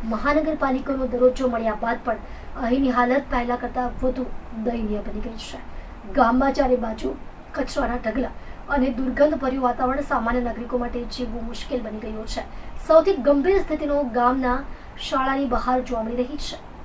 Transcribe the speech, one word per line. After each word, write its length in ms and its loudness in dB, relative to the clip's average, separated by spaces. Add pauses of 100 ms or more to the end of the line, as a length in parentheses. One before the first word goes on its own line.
મહાનગરપાલિકાનો 1000 0
દરજ્જો 420 4
મળ્યા 340 0
બાદ 220 -2
પણ 120 0 (460)
અહીંની 280 2
હાલત 400 4
પહેલા 260 0
કરતાં 340 -2 (120)
વધુ 240 0 (360)
દયનીય 360 -2
બની 220 -6
ગઈ 100 -4
છે. 280 -10 (540)
ગામમાં 400 6
ચારે 240 4
બાજુ 380 -4 (380)
કચરાના 440 -2 (100)
ઢગલા 220 -2 (400)
અને 220 2
દુર્ગંધભર્યું 720 2
વાતાવરણ 380 2
સામાન્ય 400 0
નાગરિકો 380 -2
માટે 260 -2
જીવવું 420 -4
મુશ્કેલ 340 -4
બની 180 -8
ગયું 280 -8
છે. 140 -4 (460)
સૌથી 260 8
ગંભીર 460 4
સ્થિતિનો 440 0
ગામના 600 2 (440)
શાળાની 360 0
બહાર 360 2
જોવા 220 -4
મળી 140 -4
રહી 80 0
છે 600 -8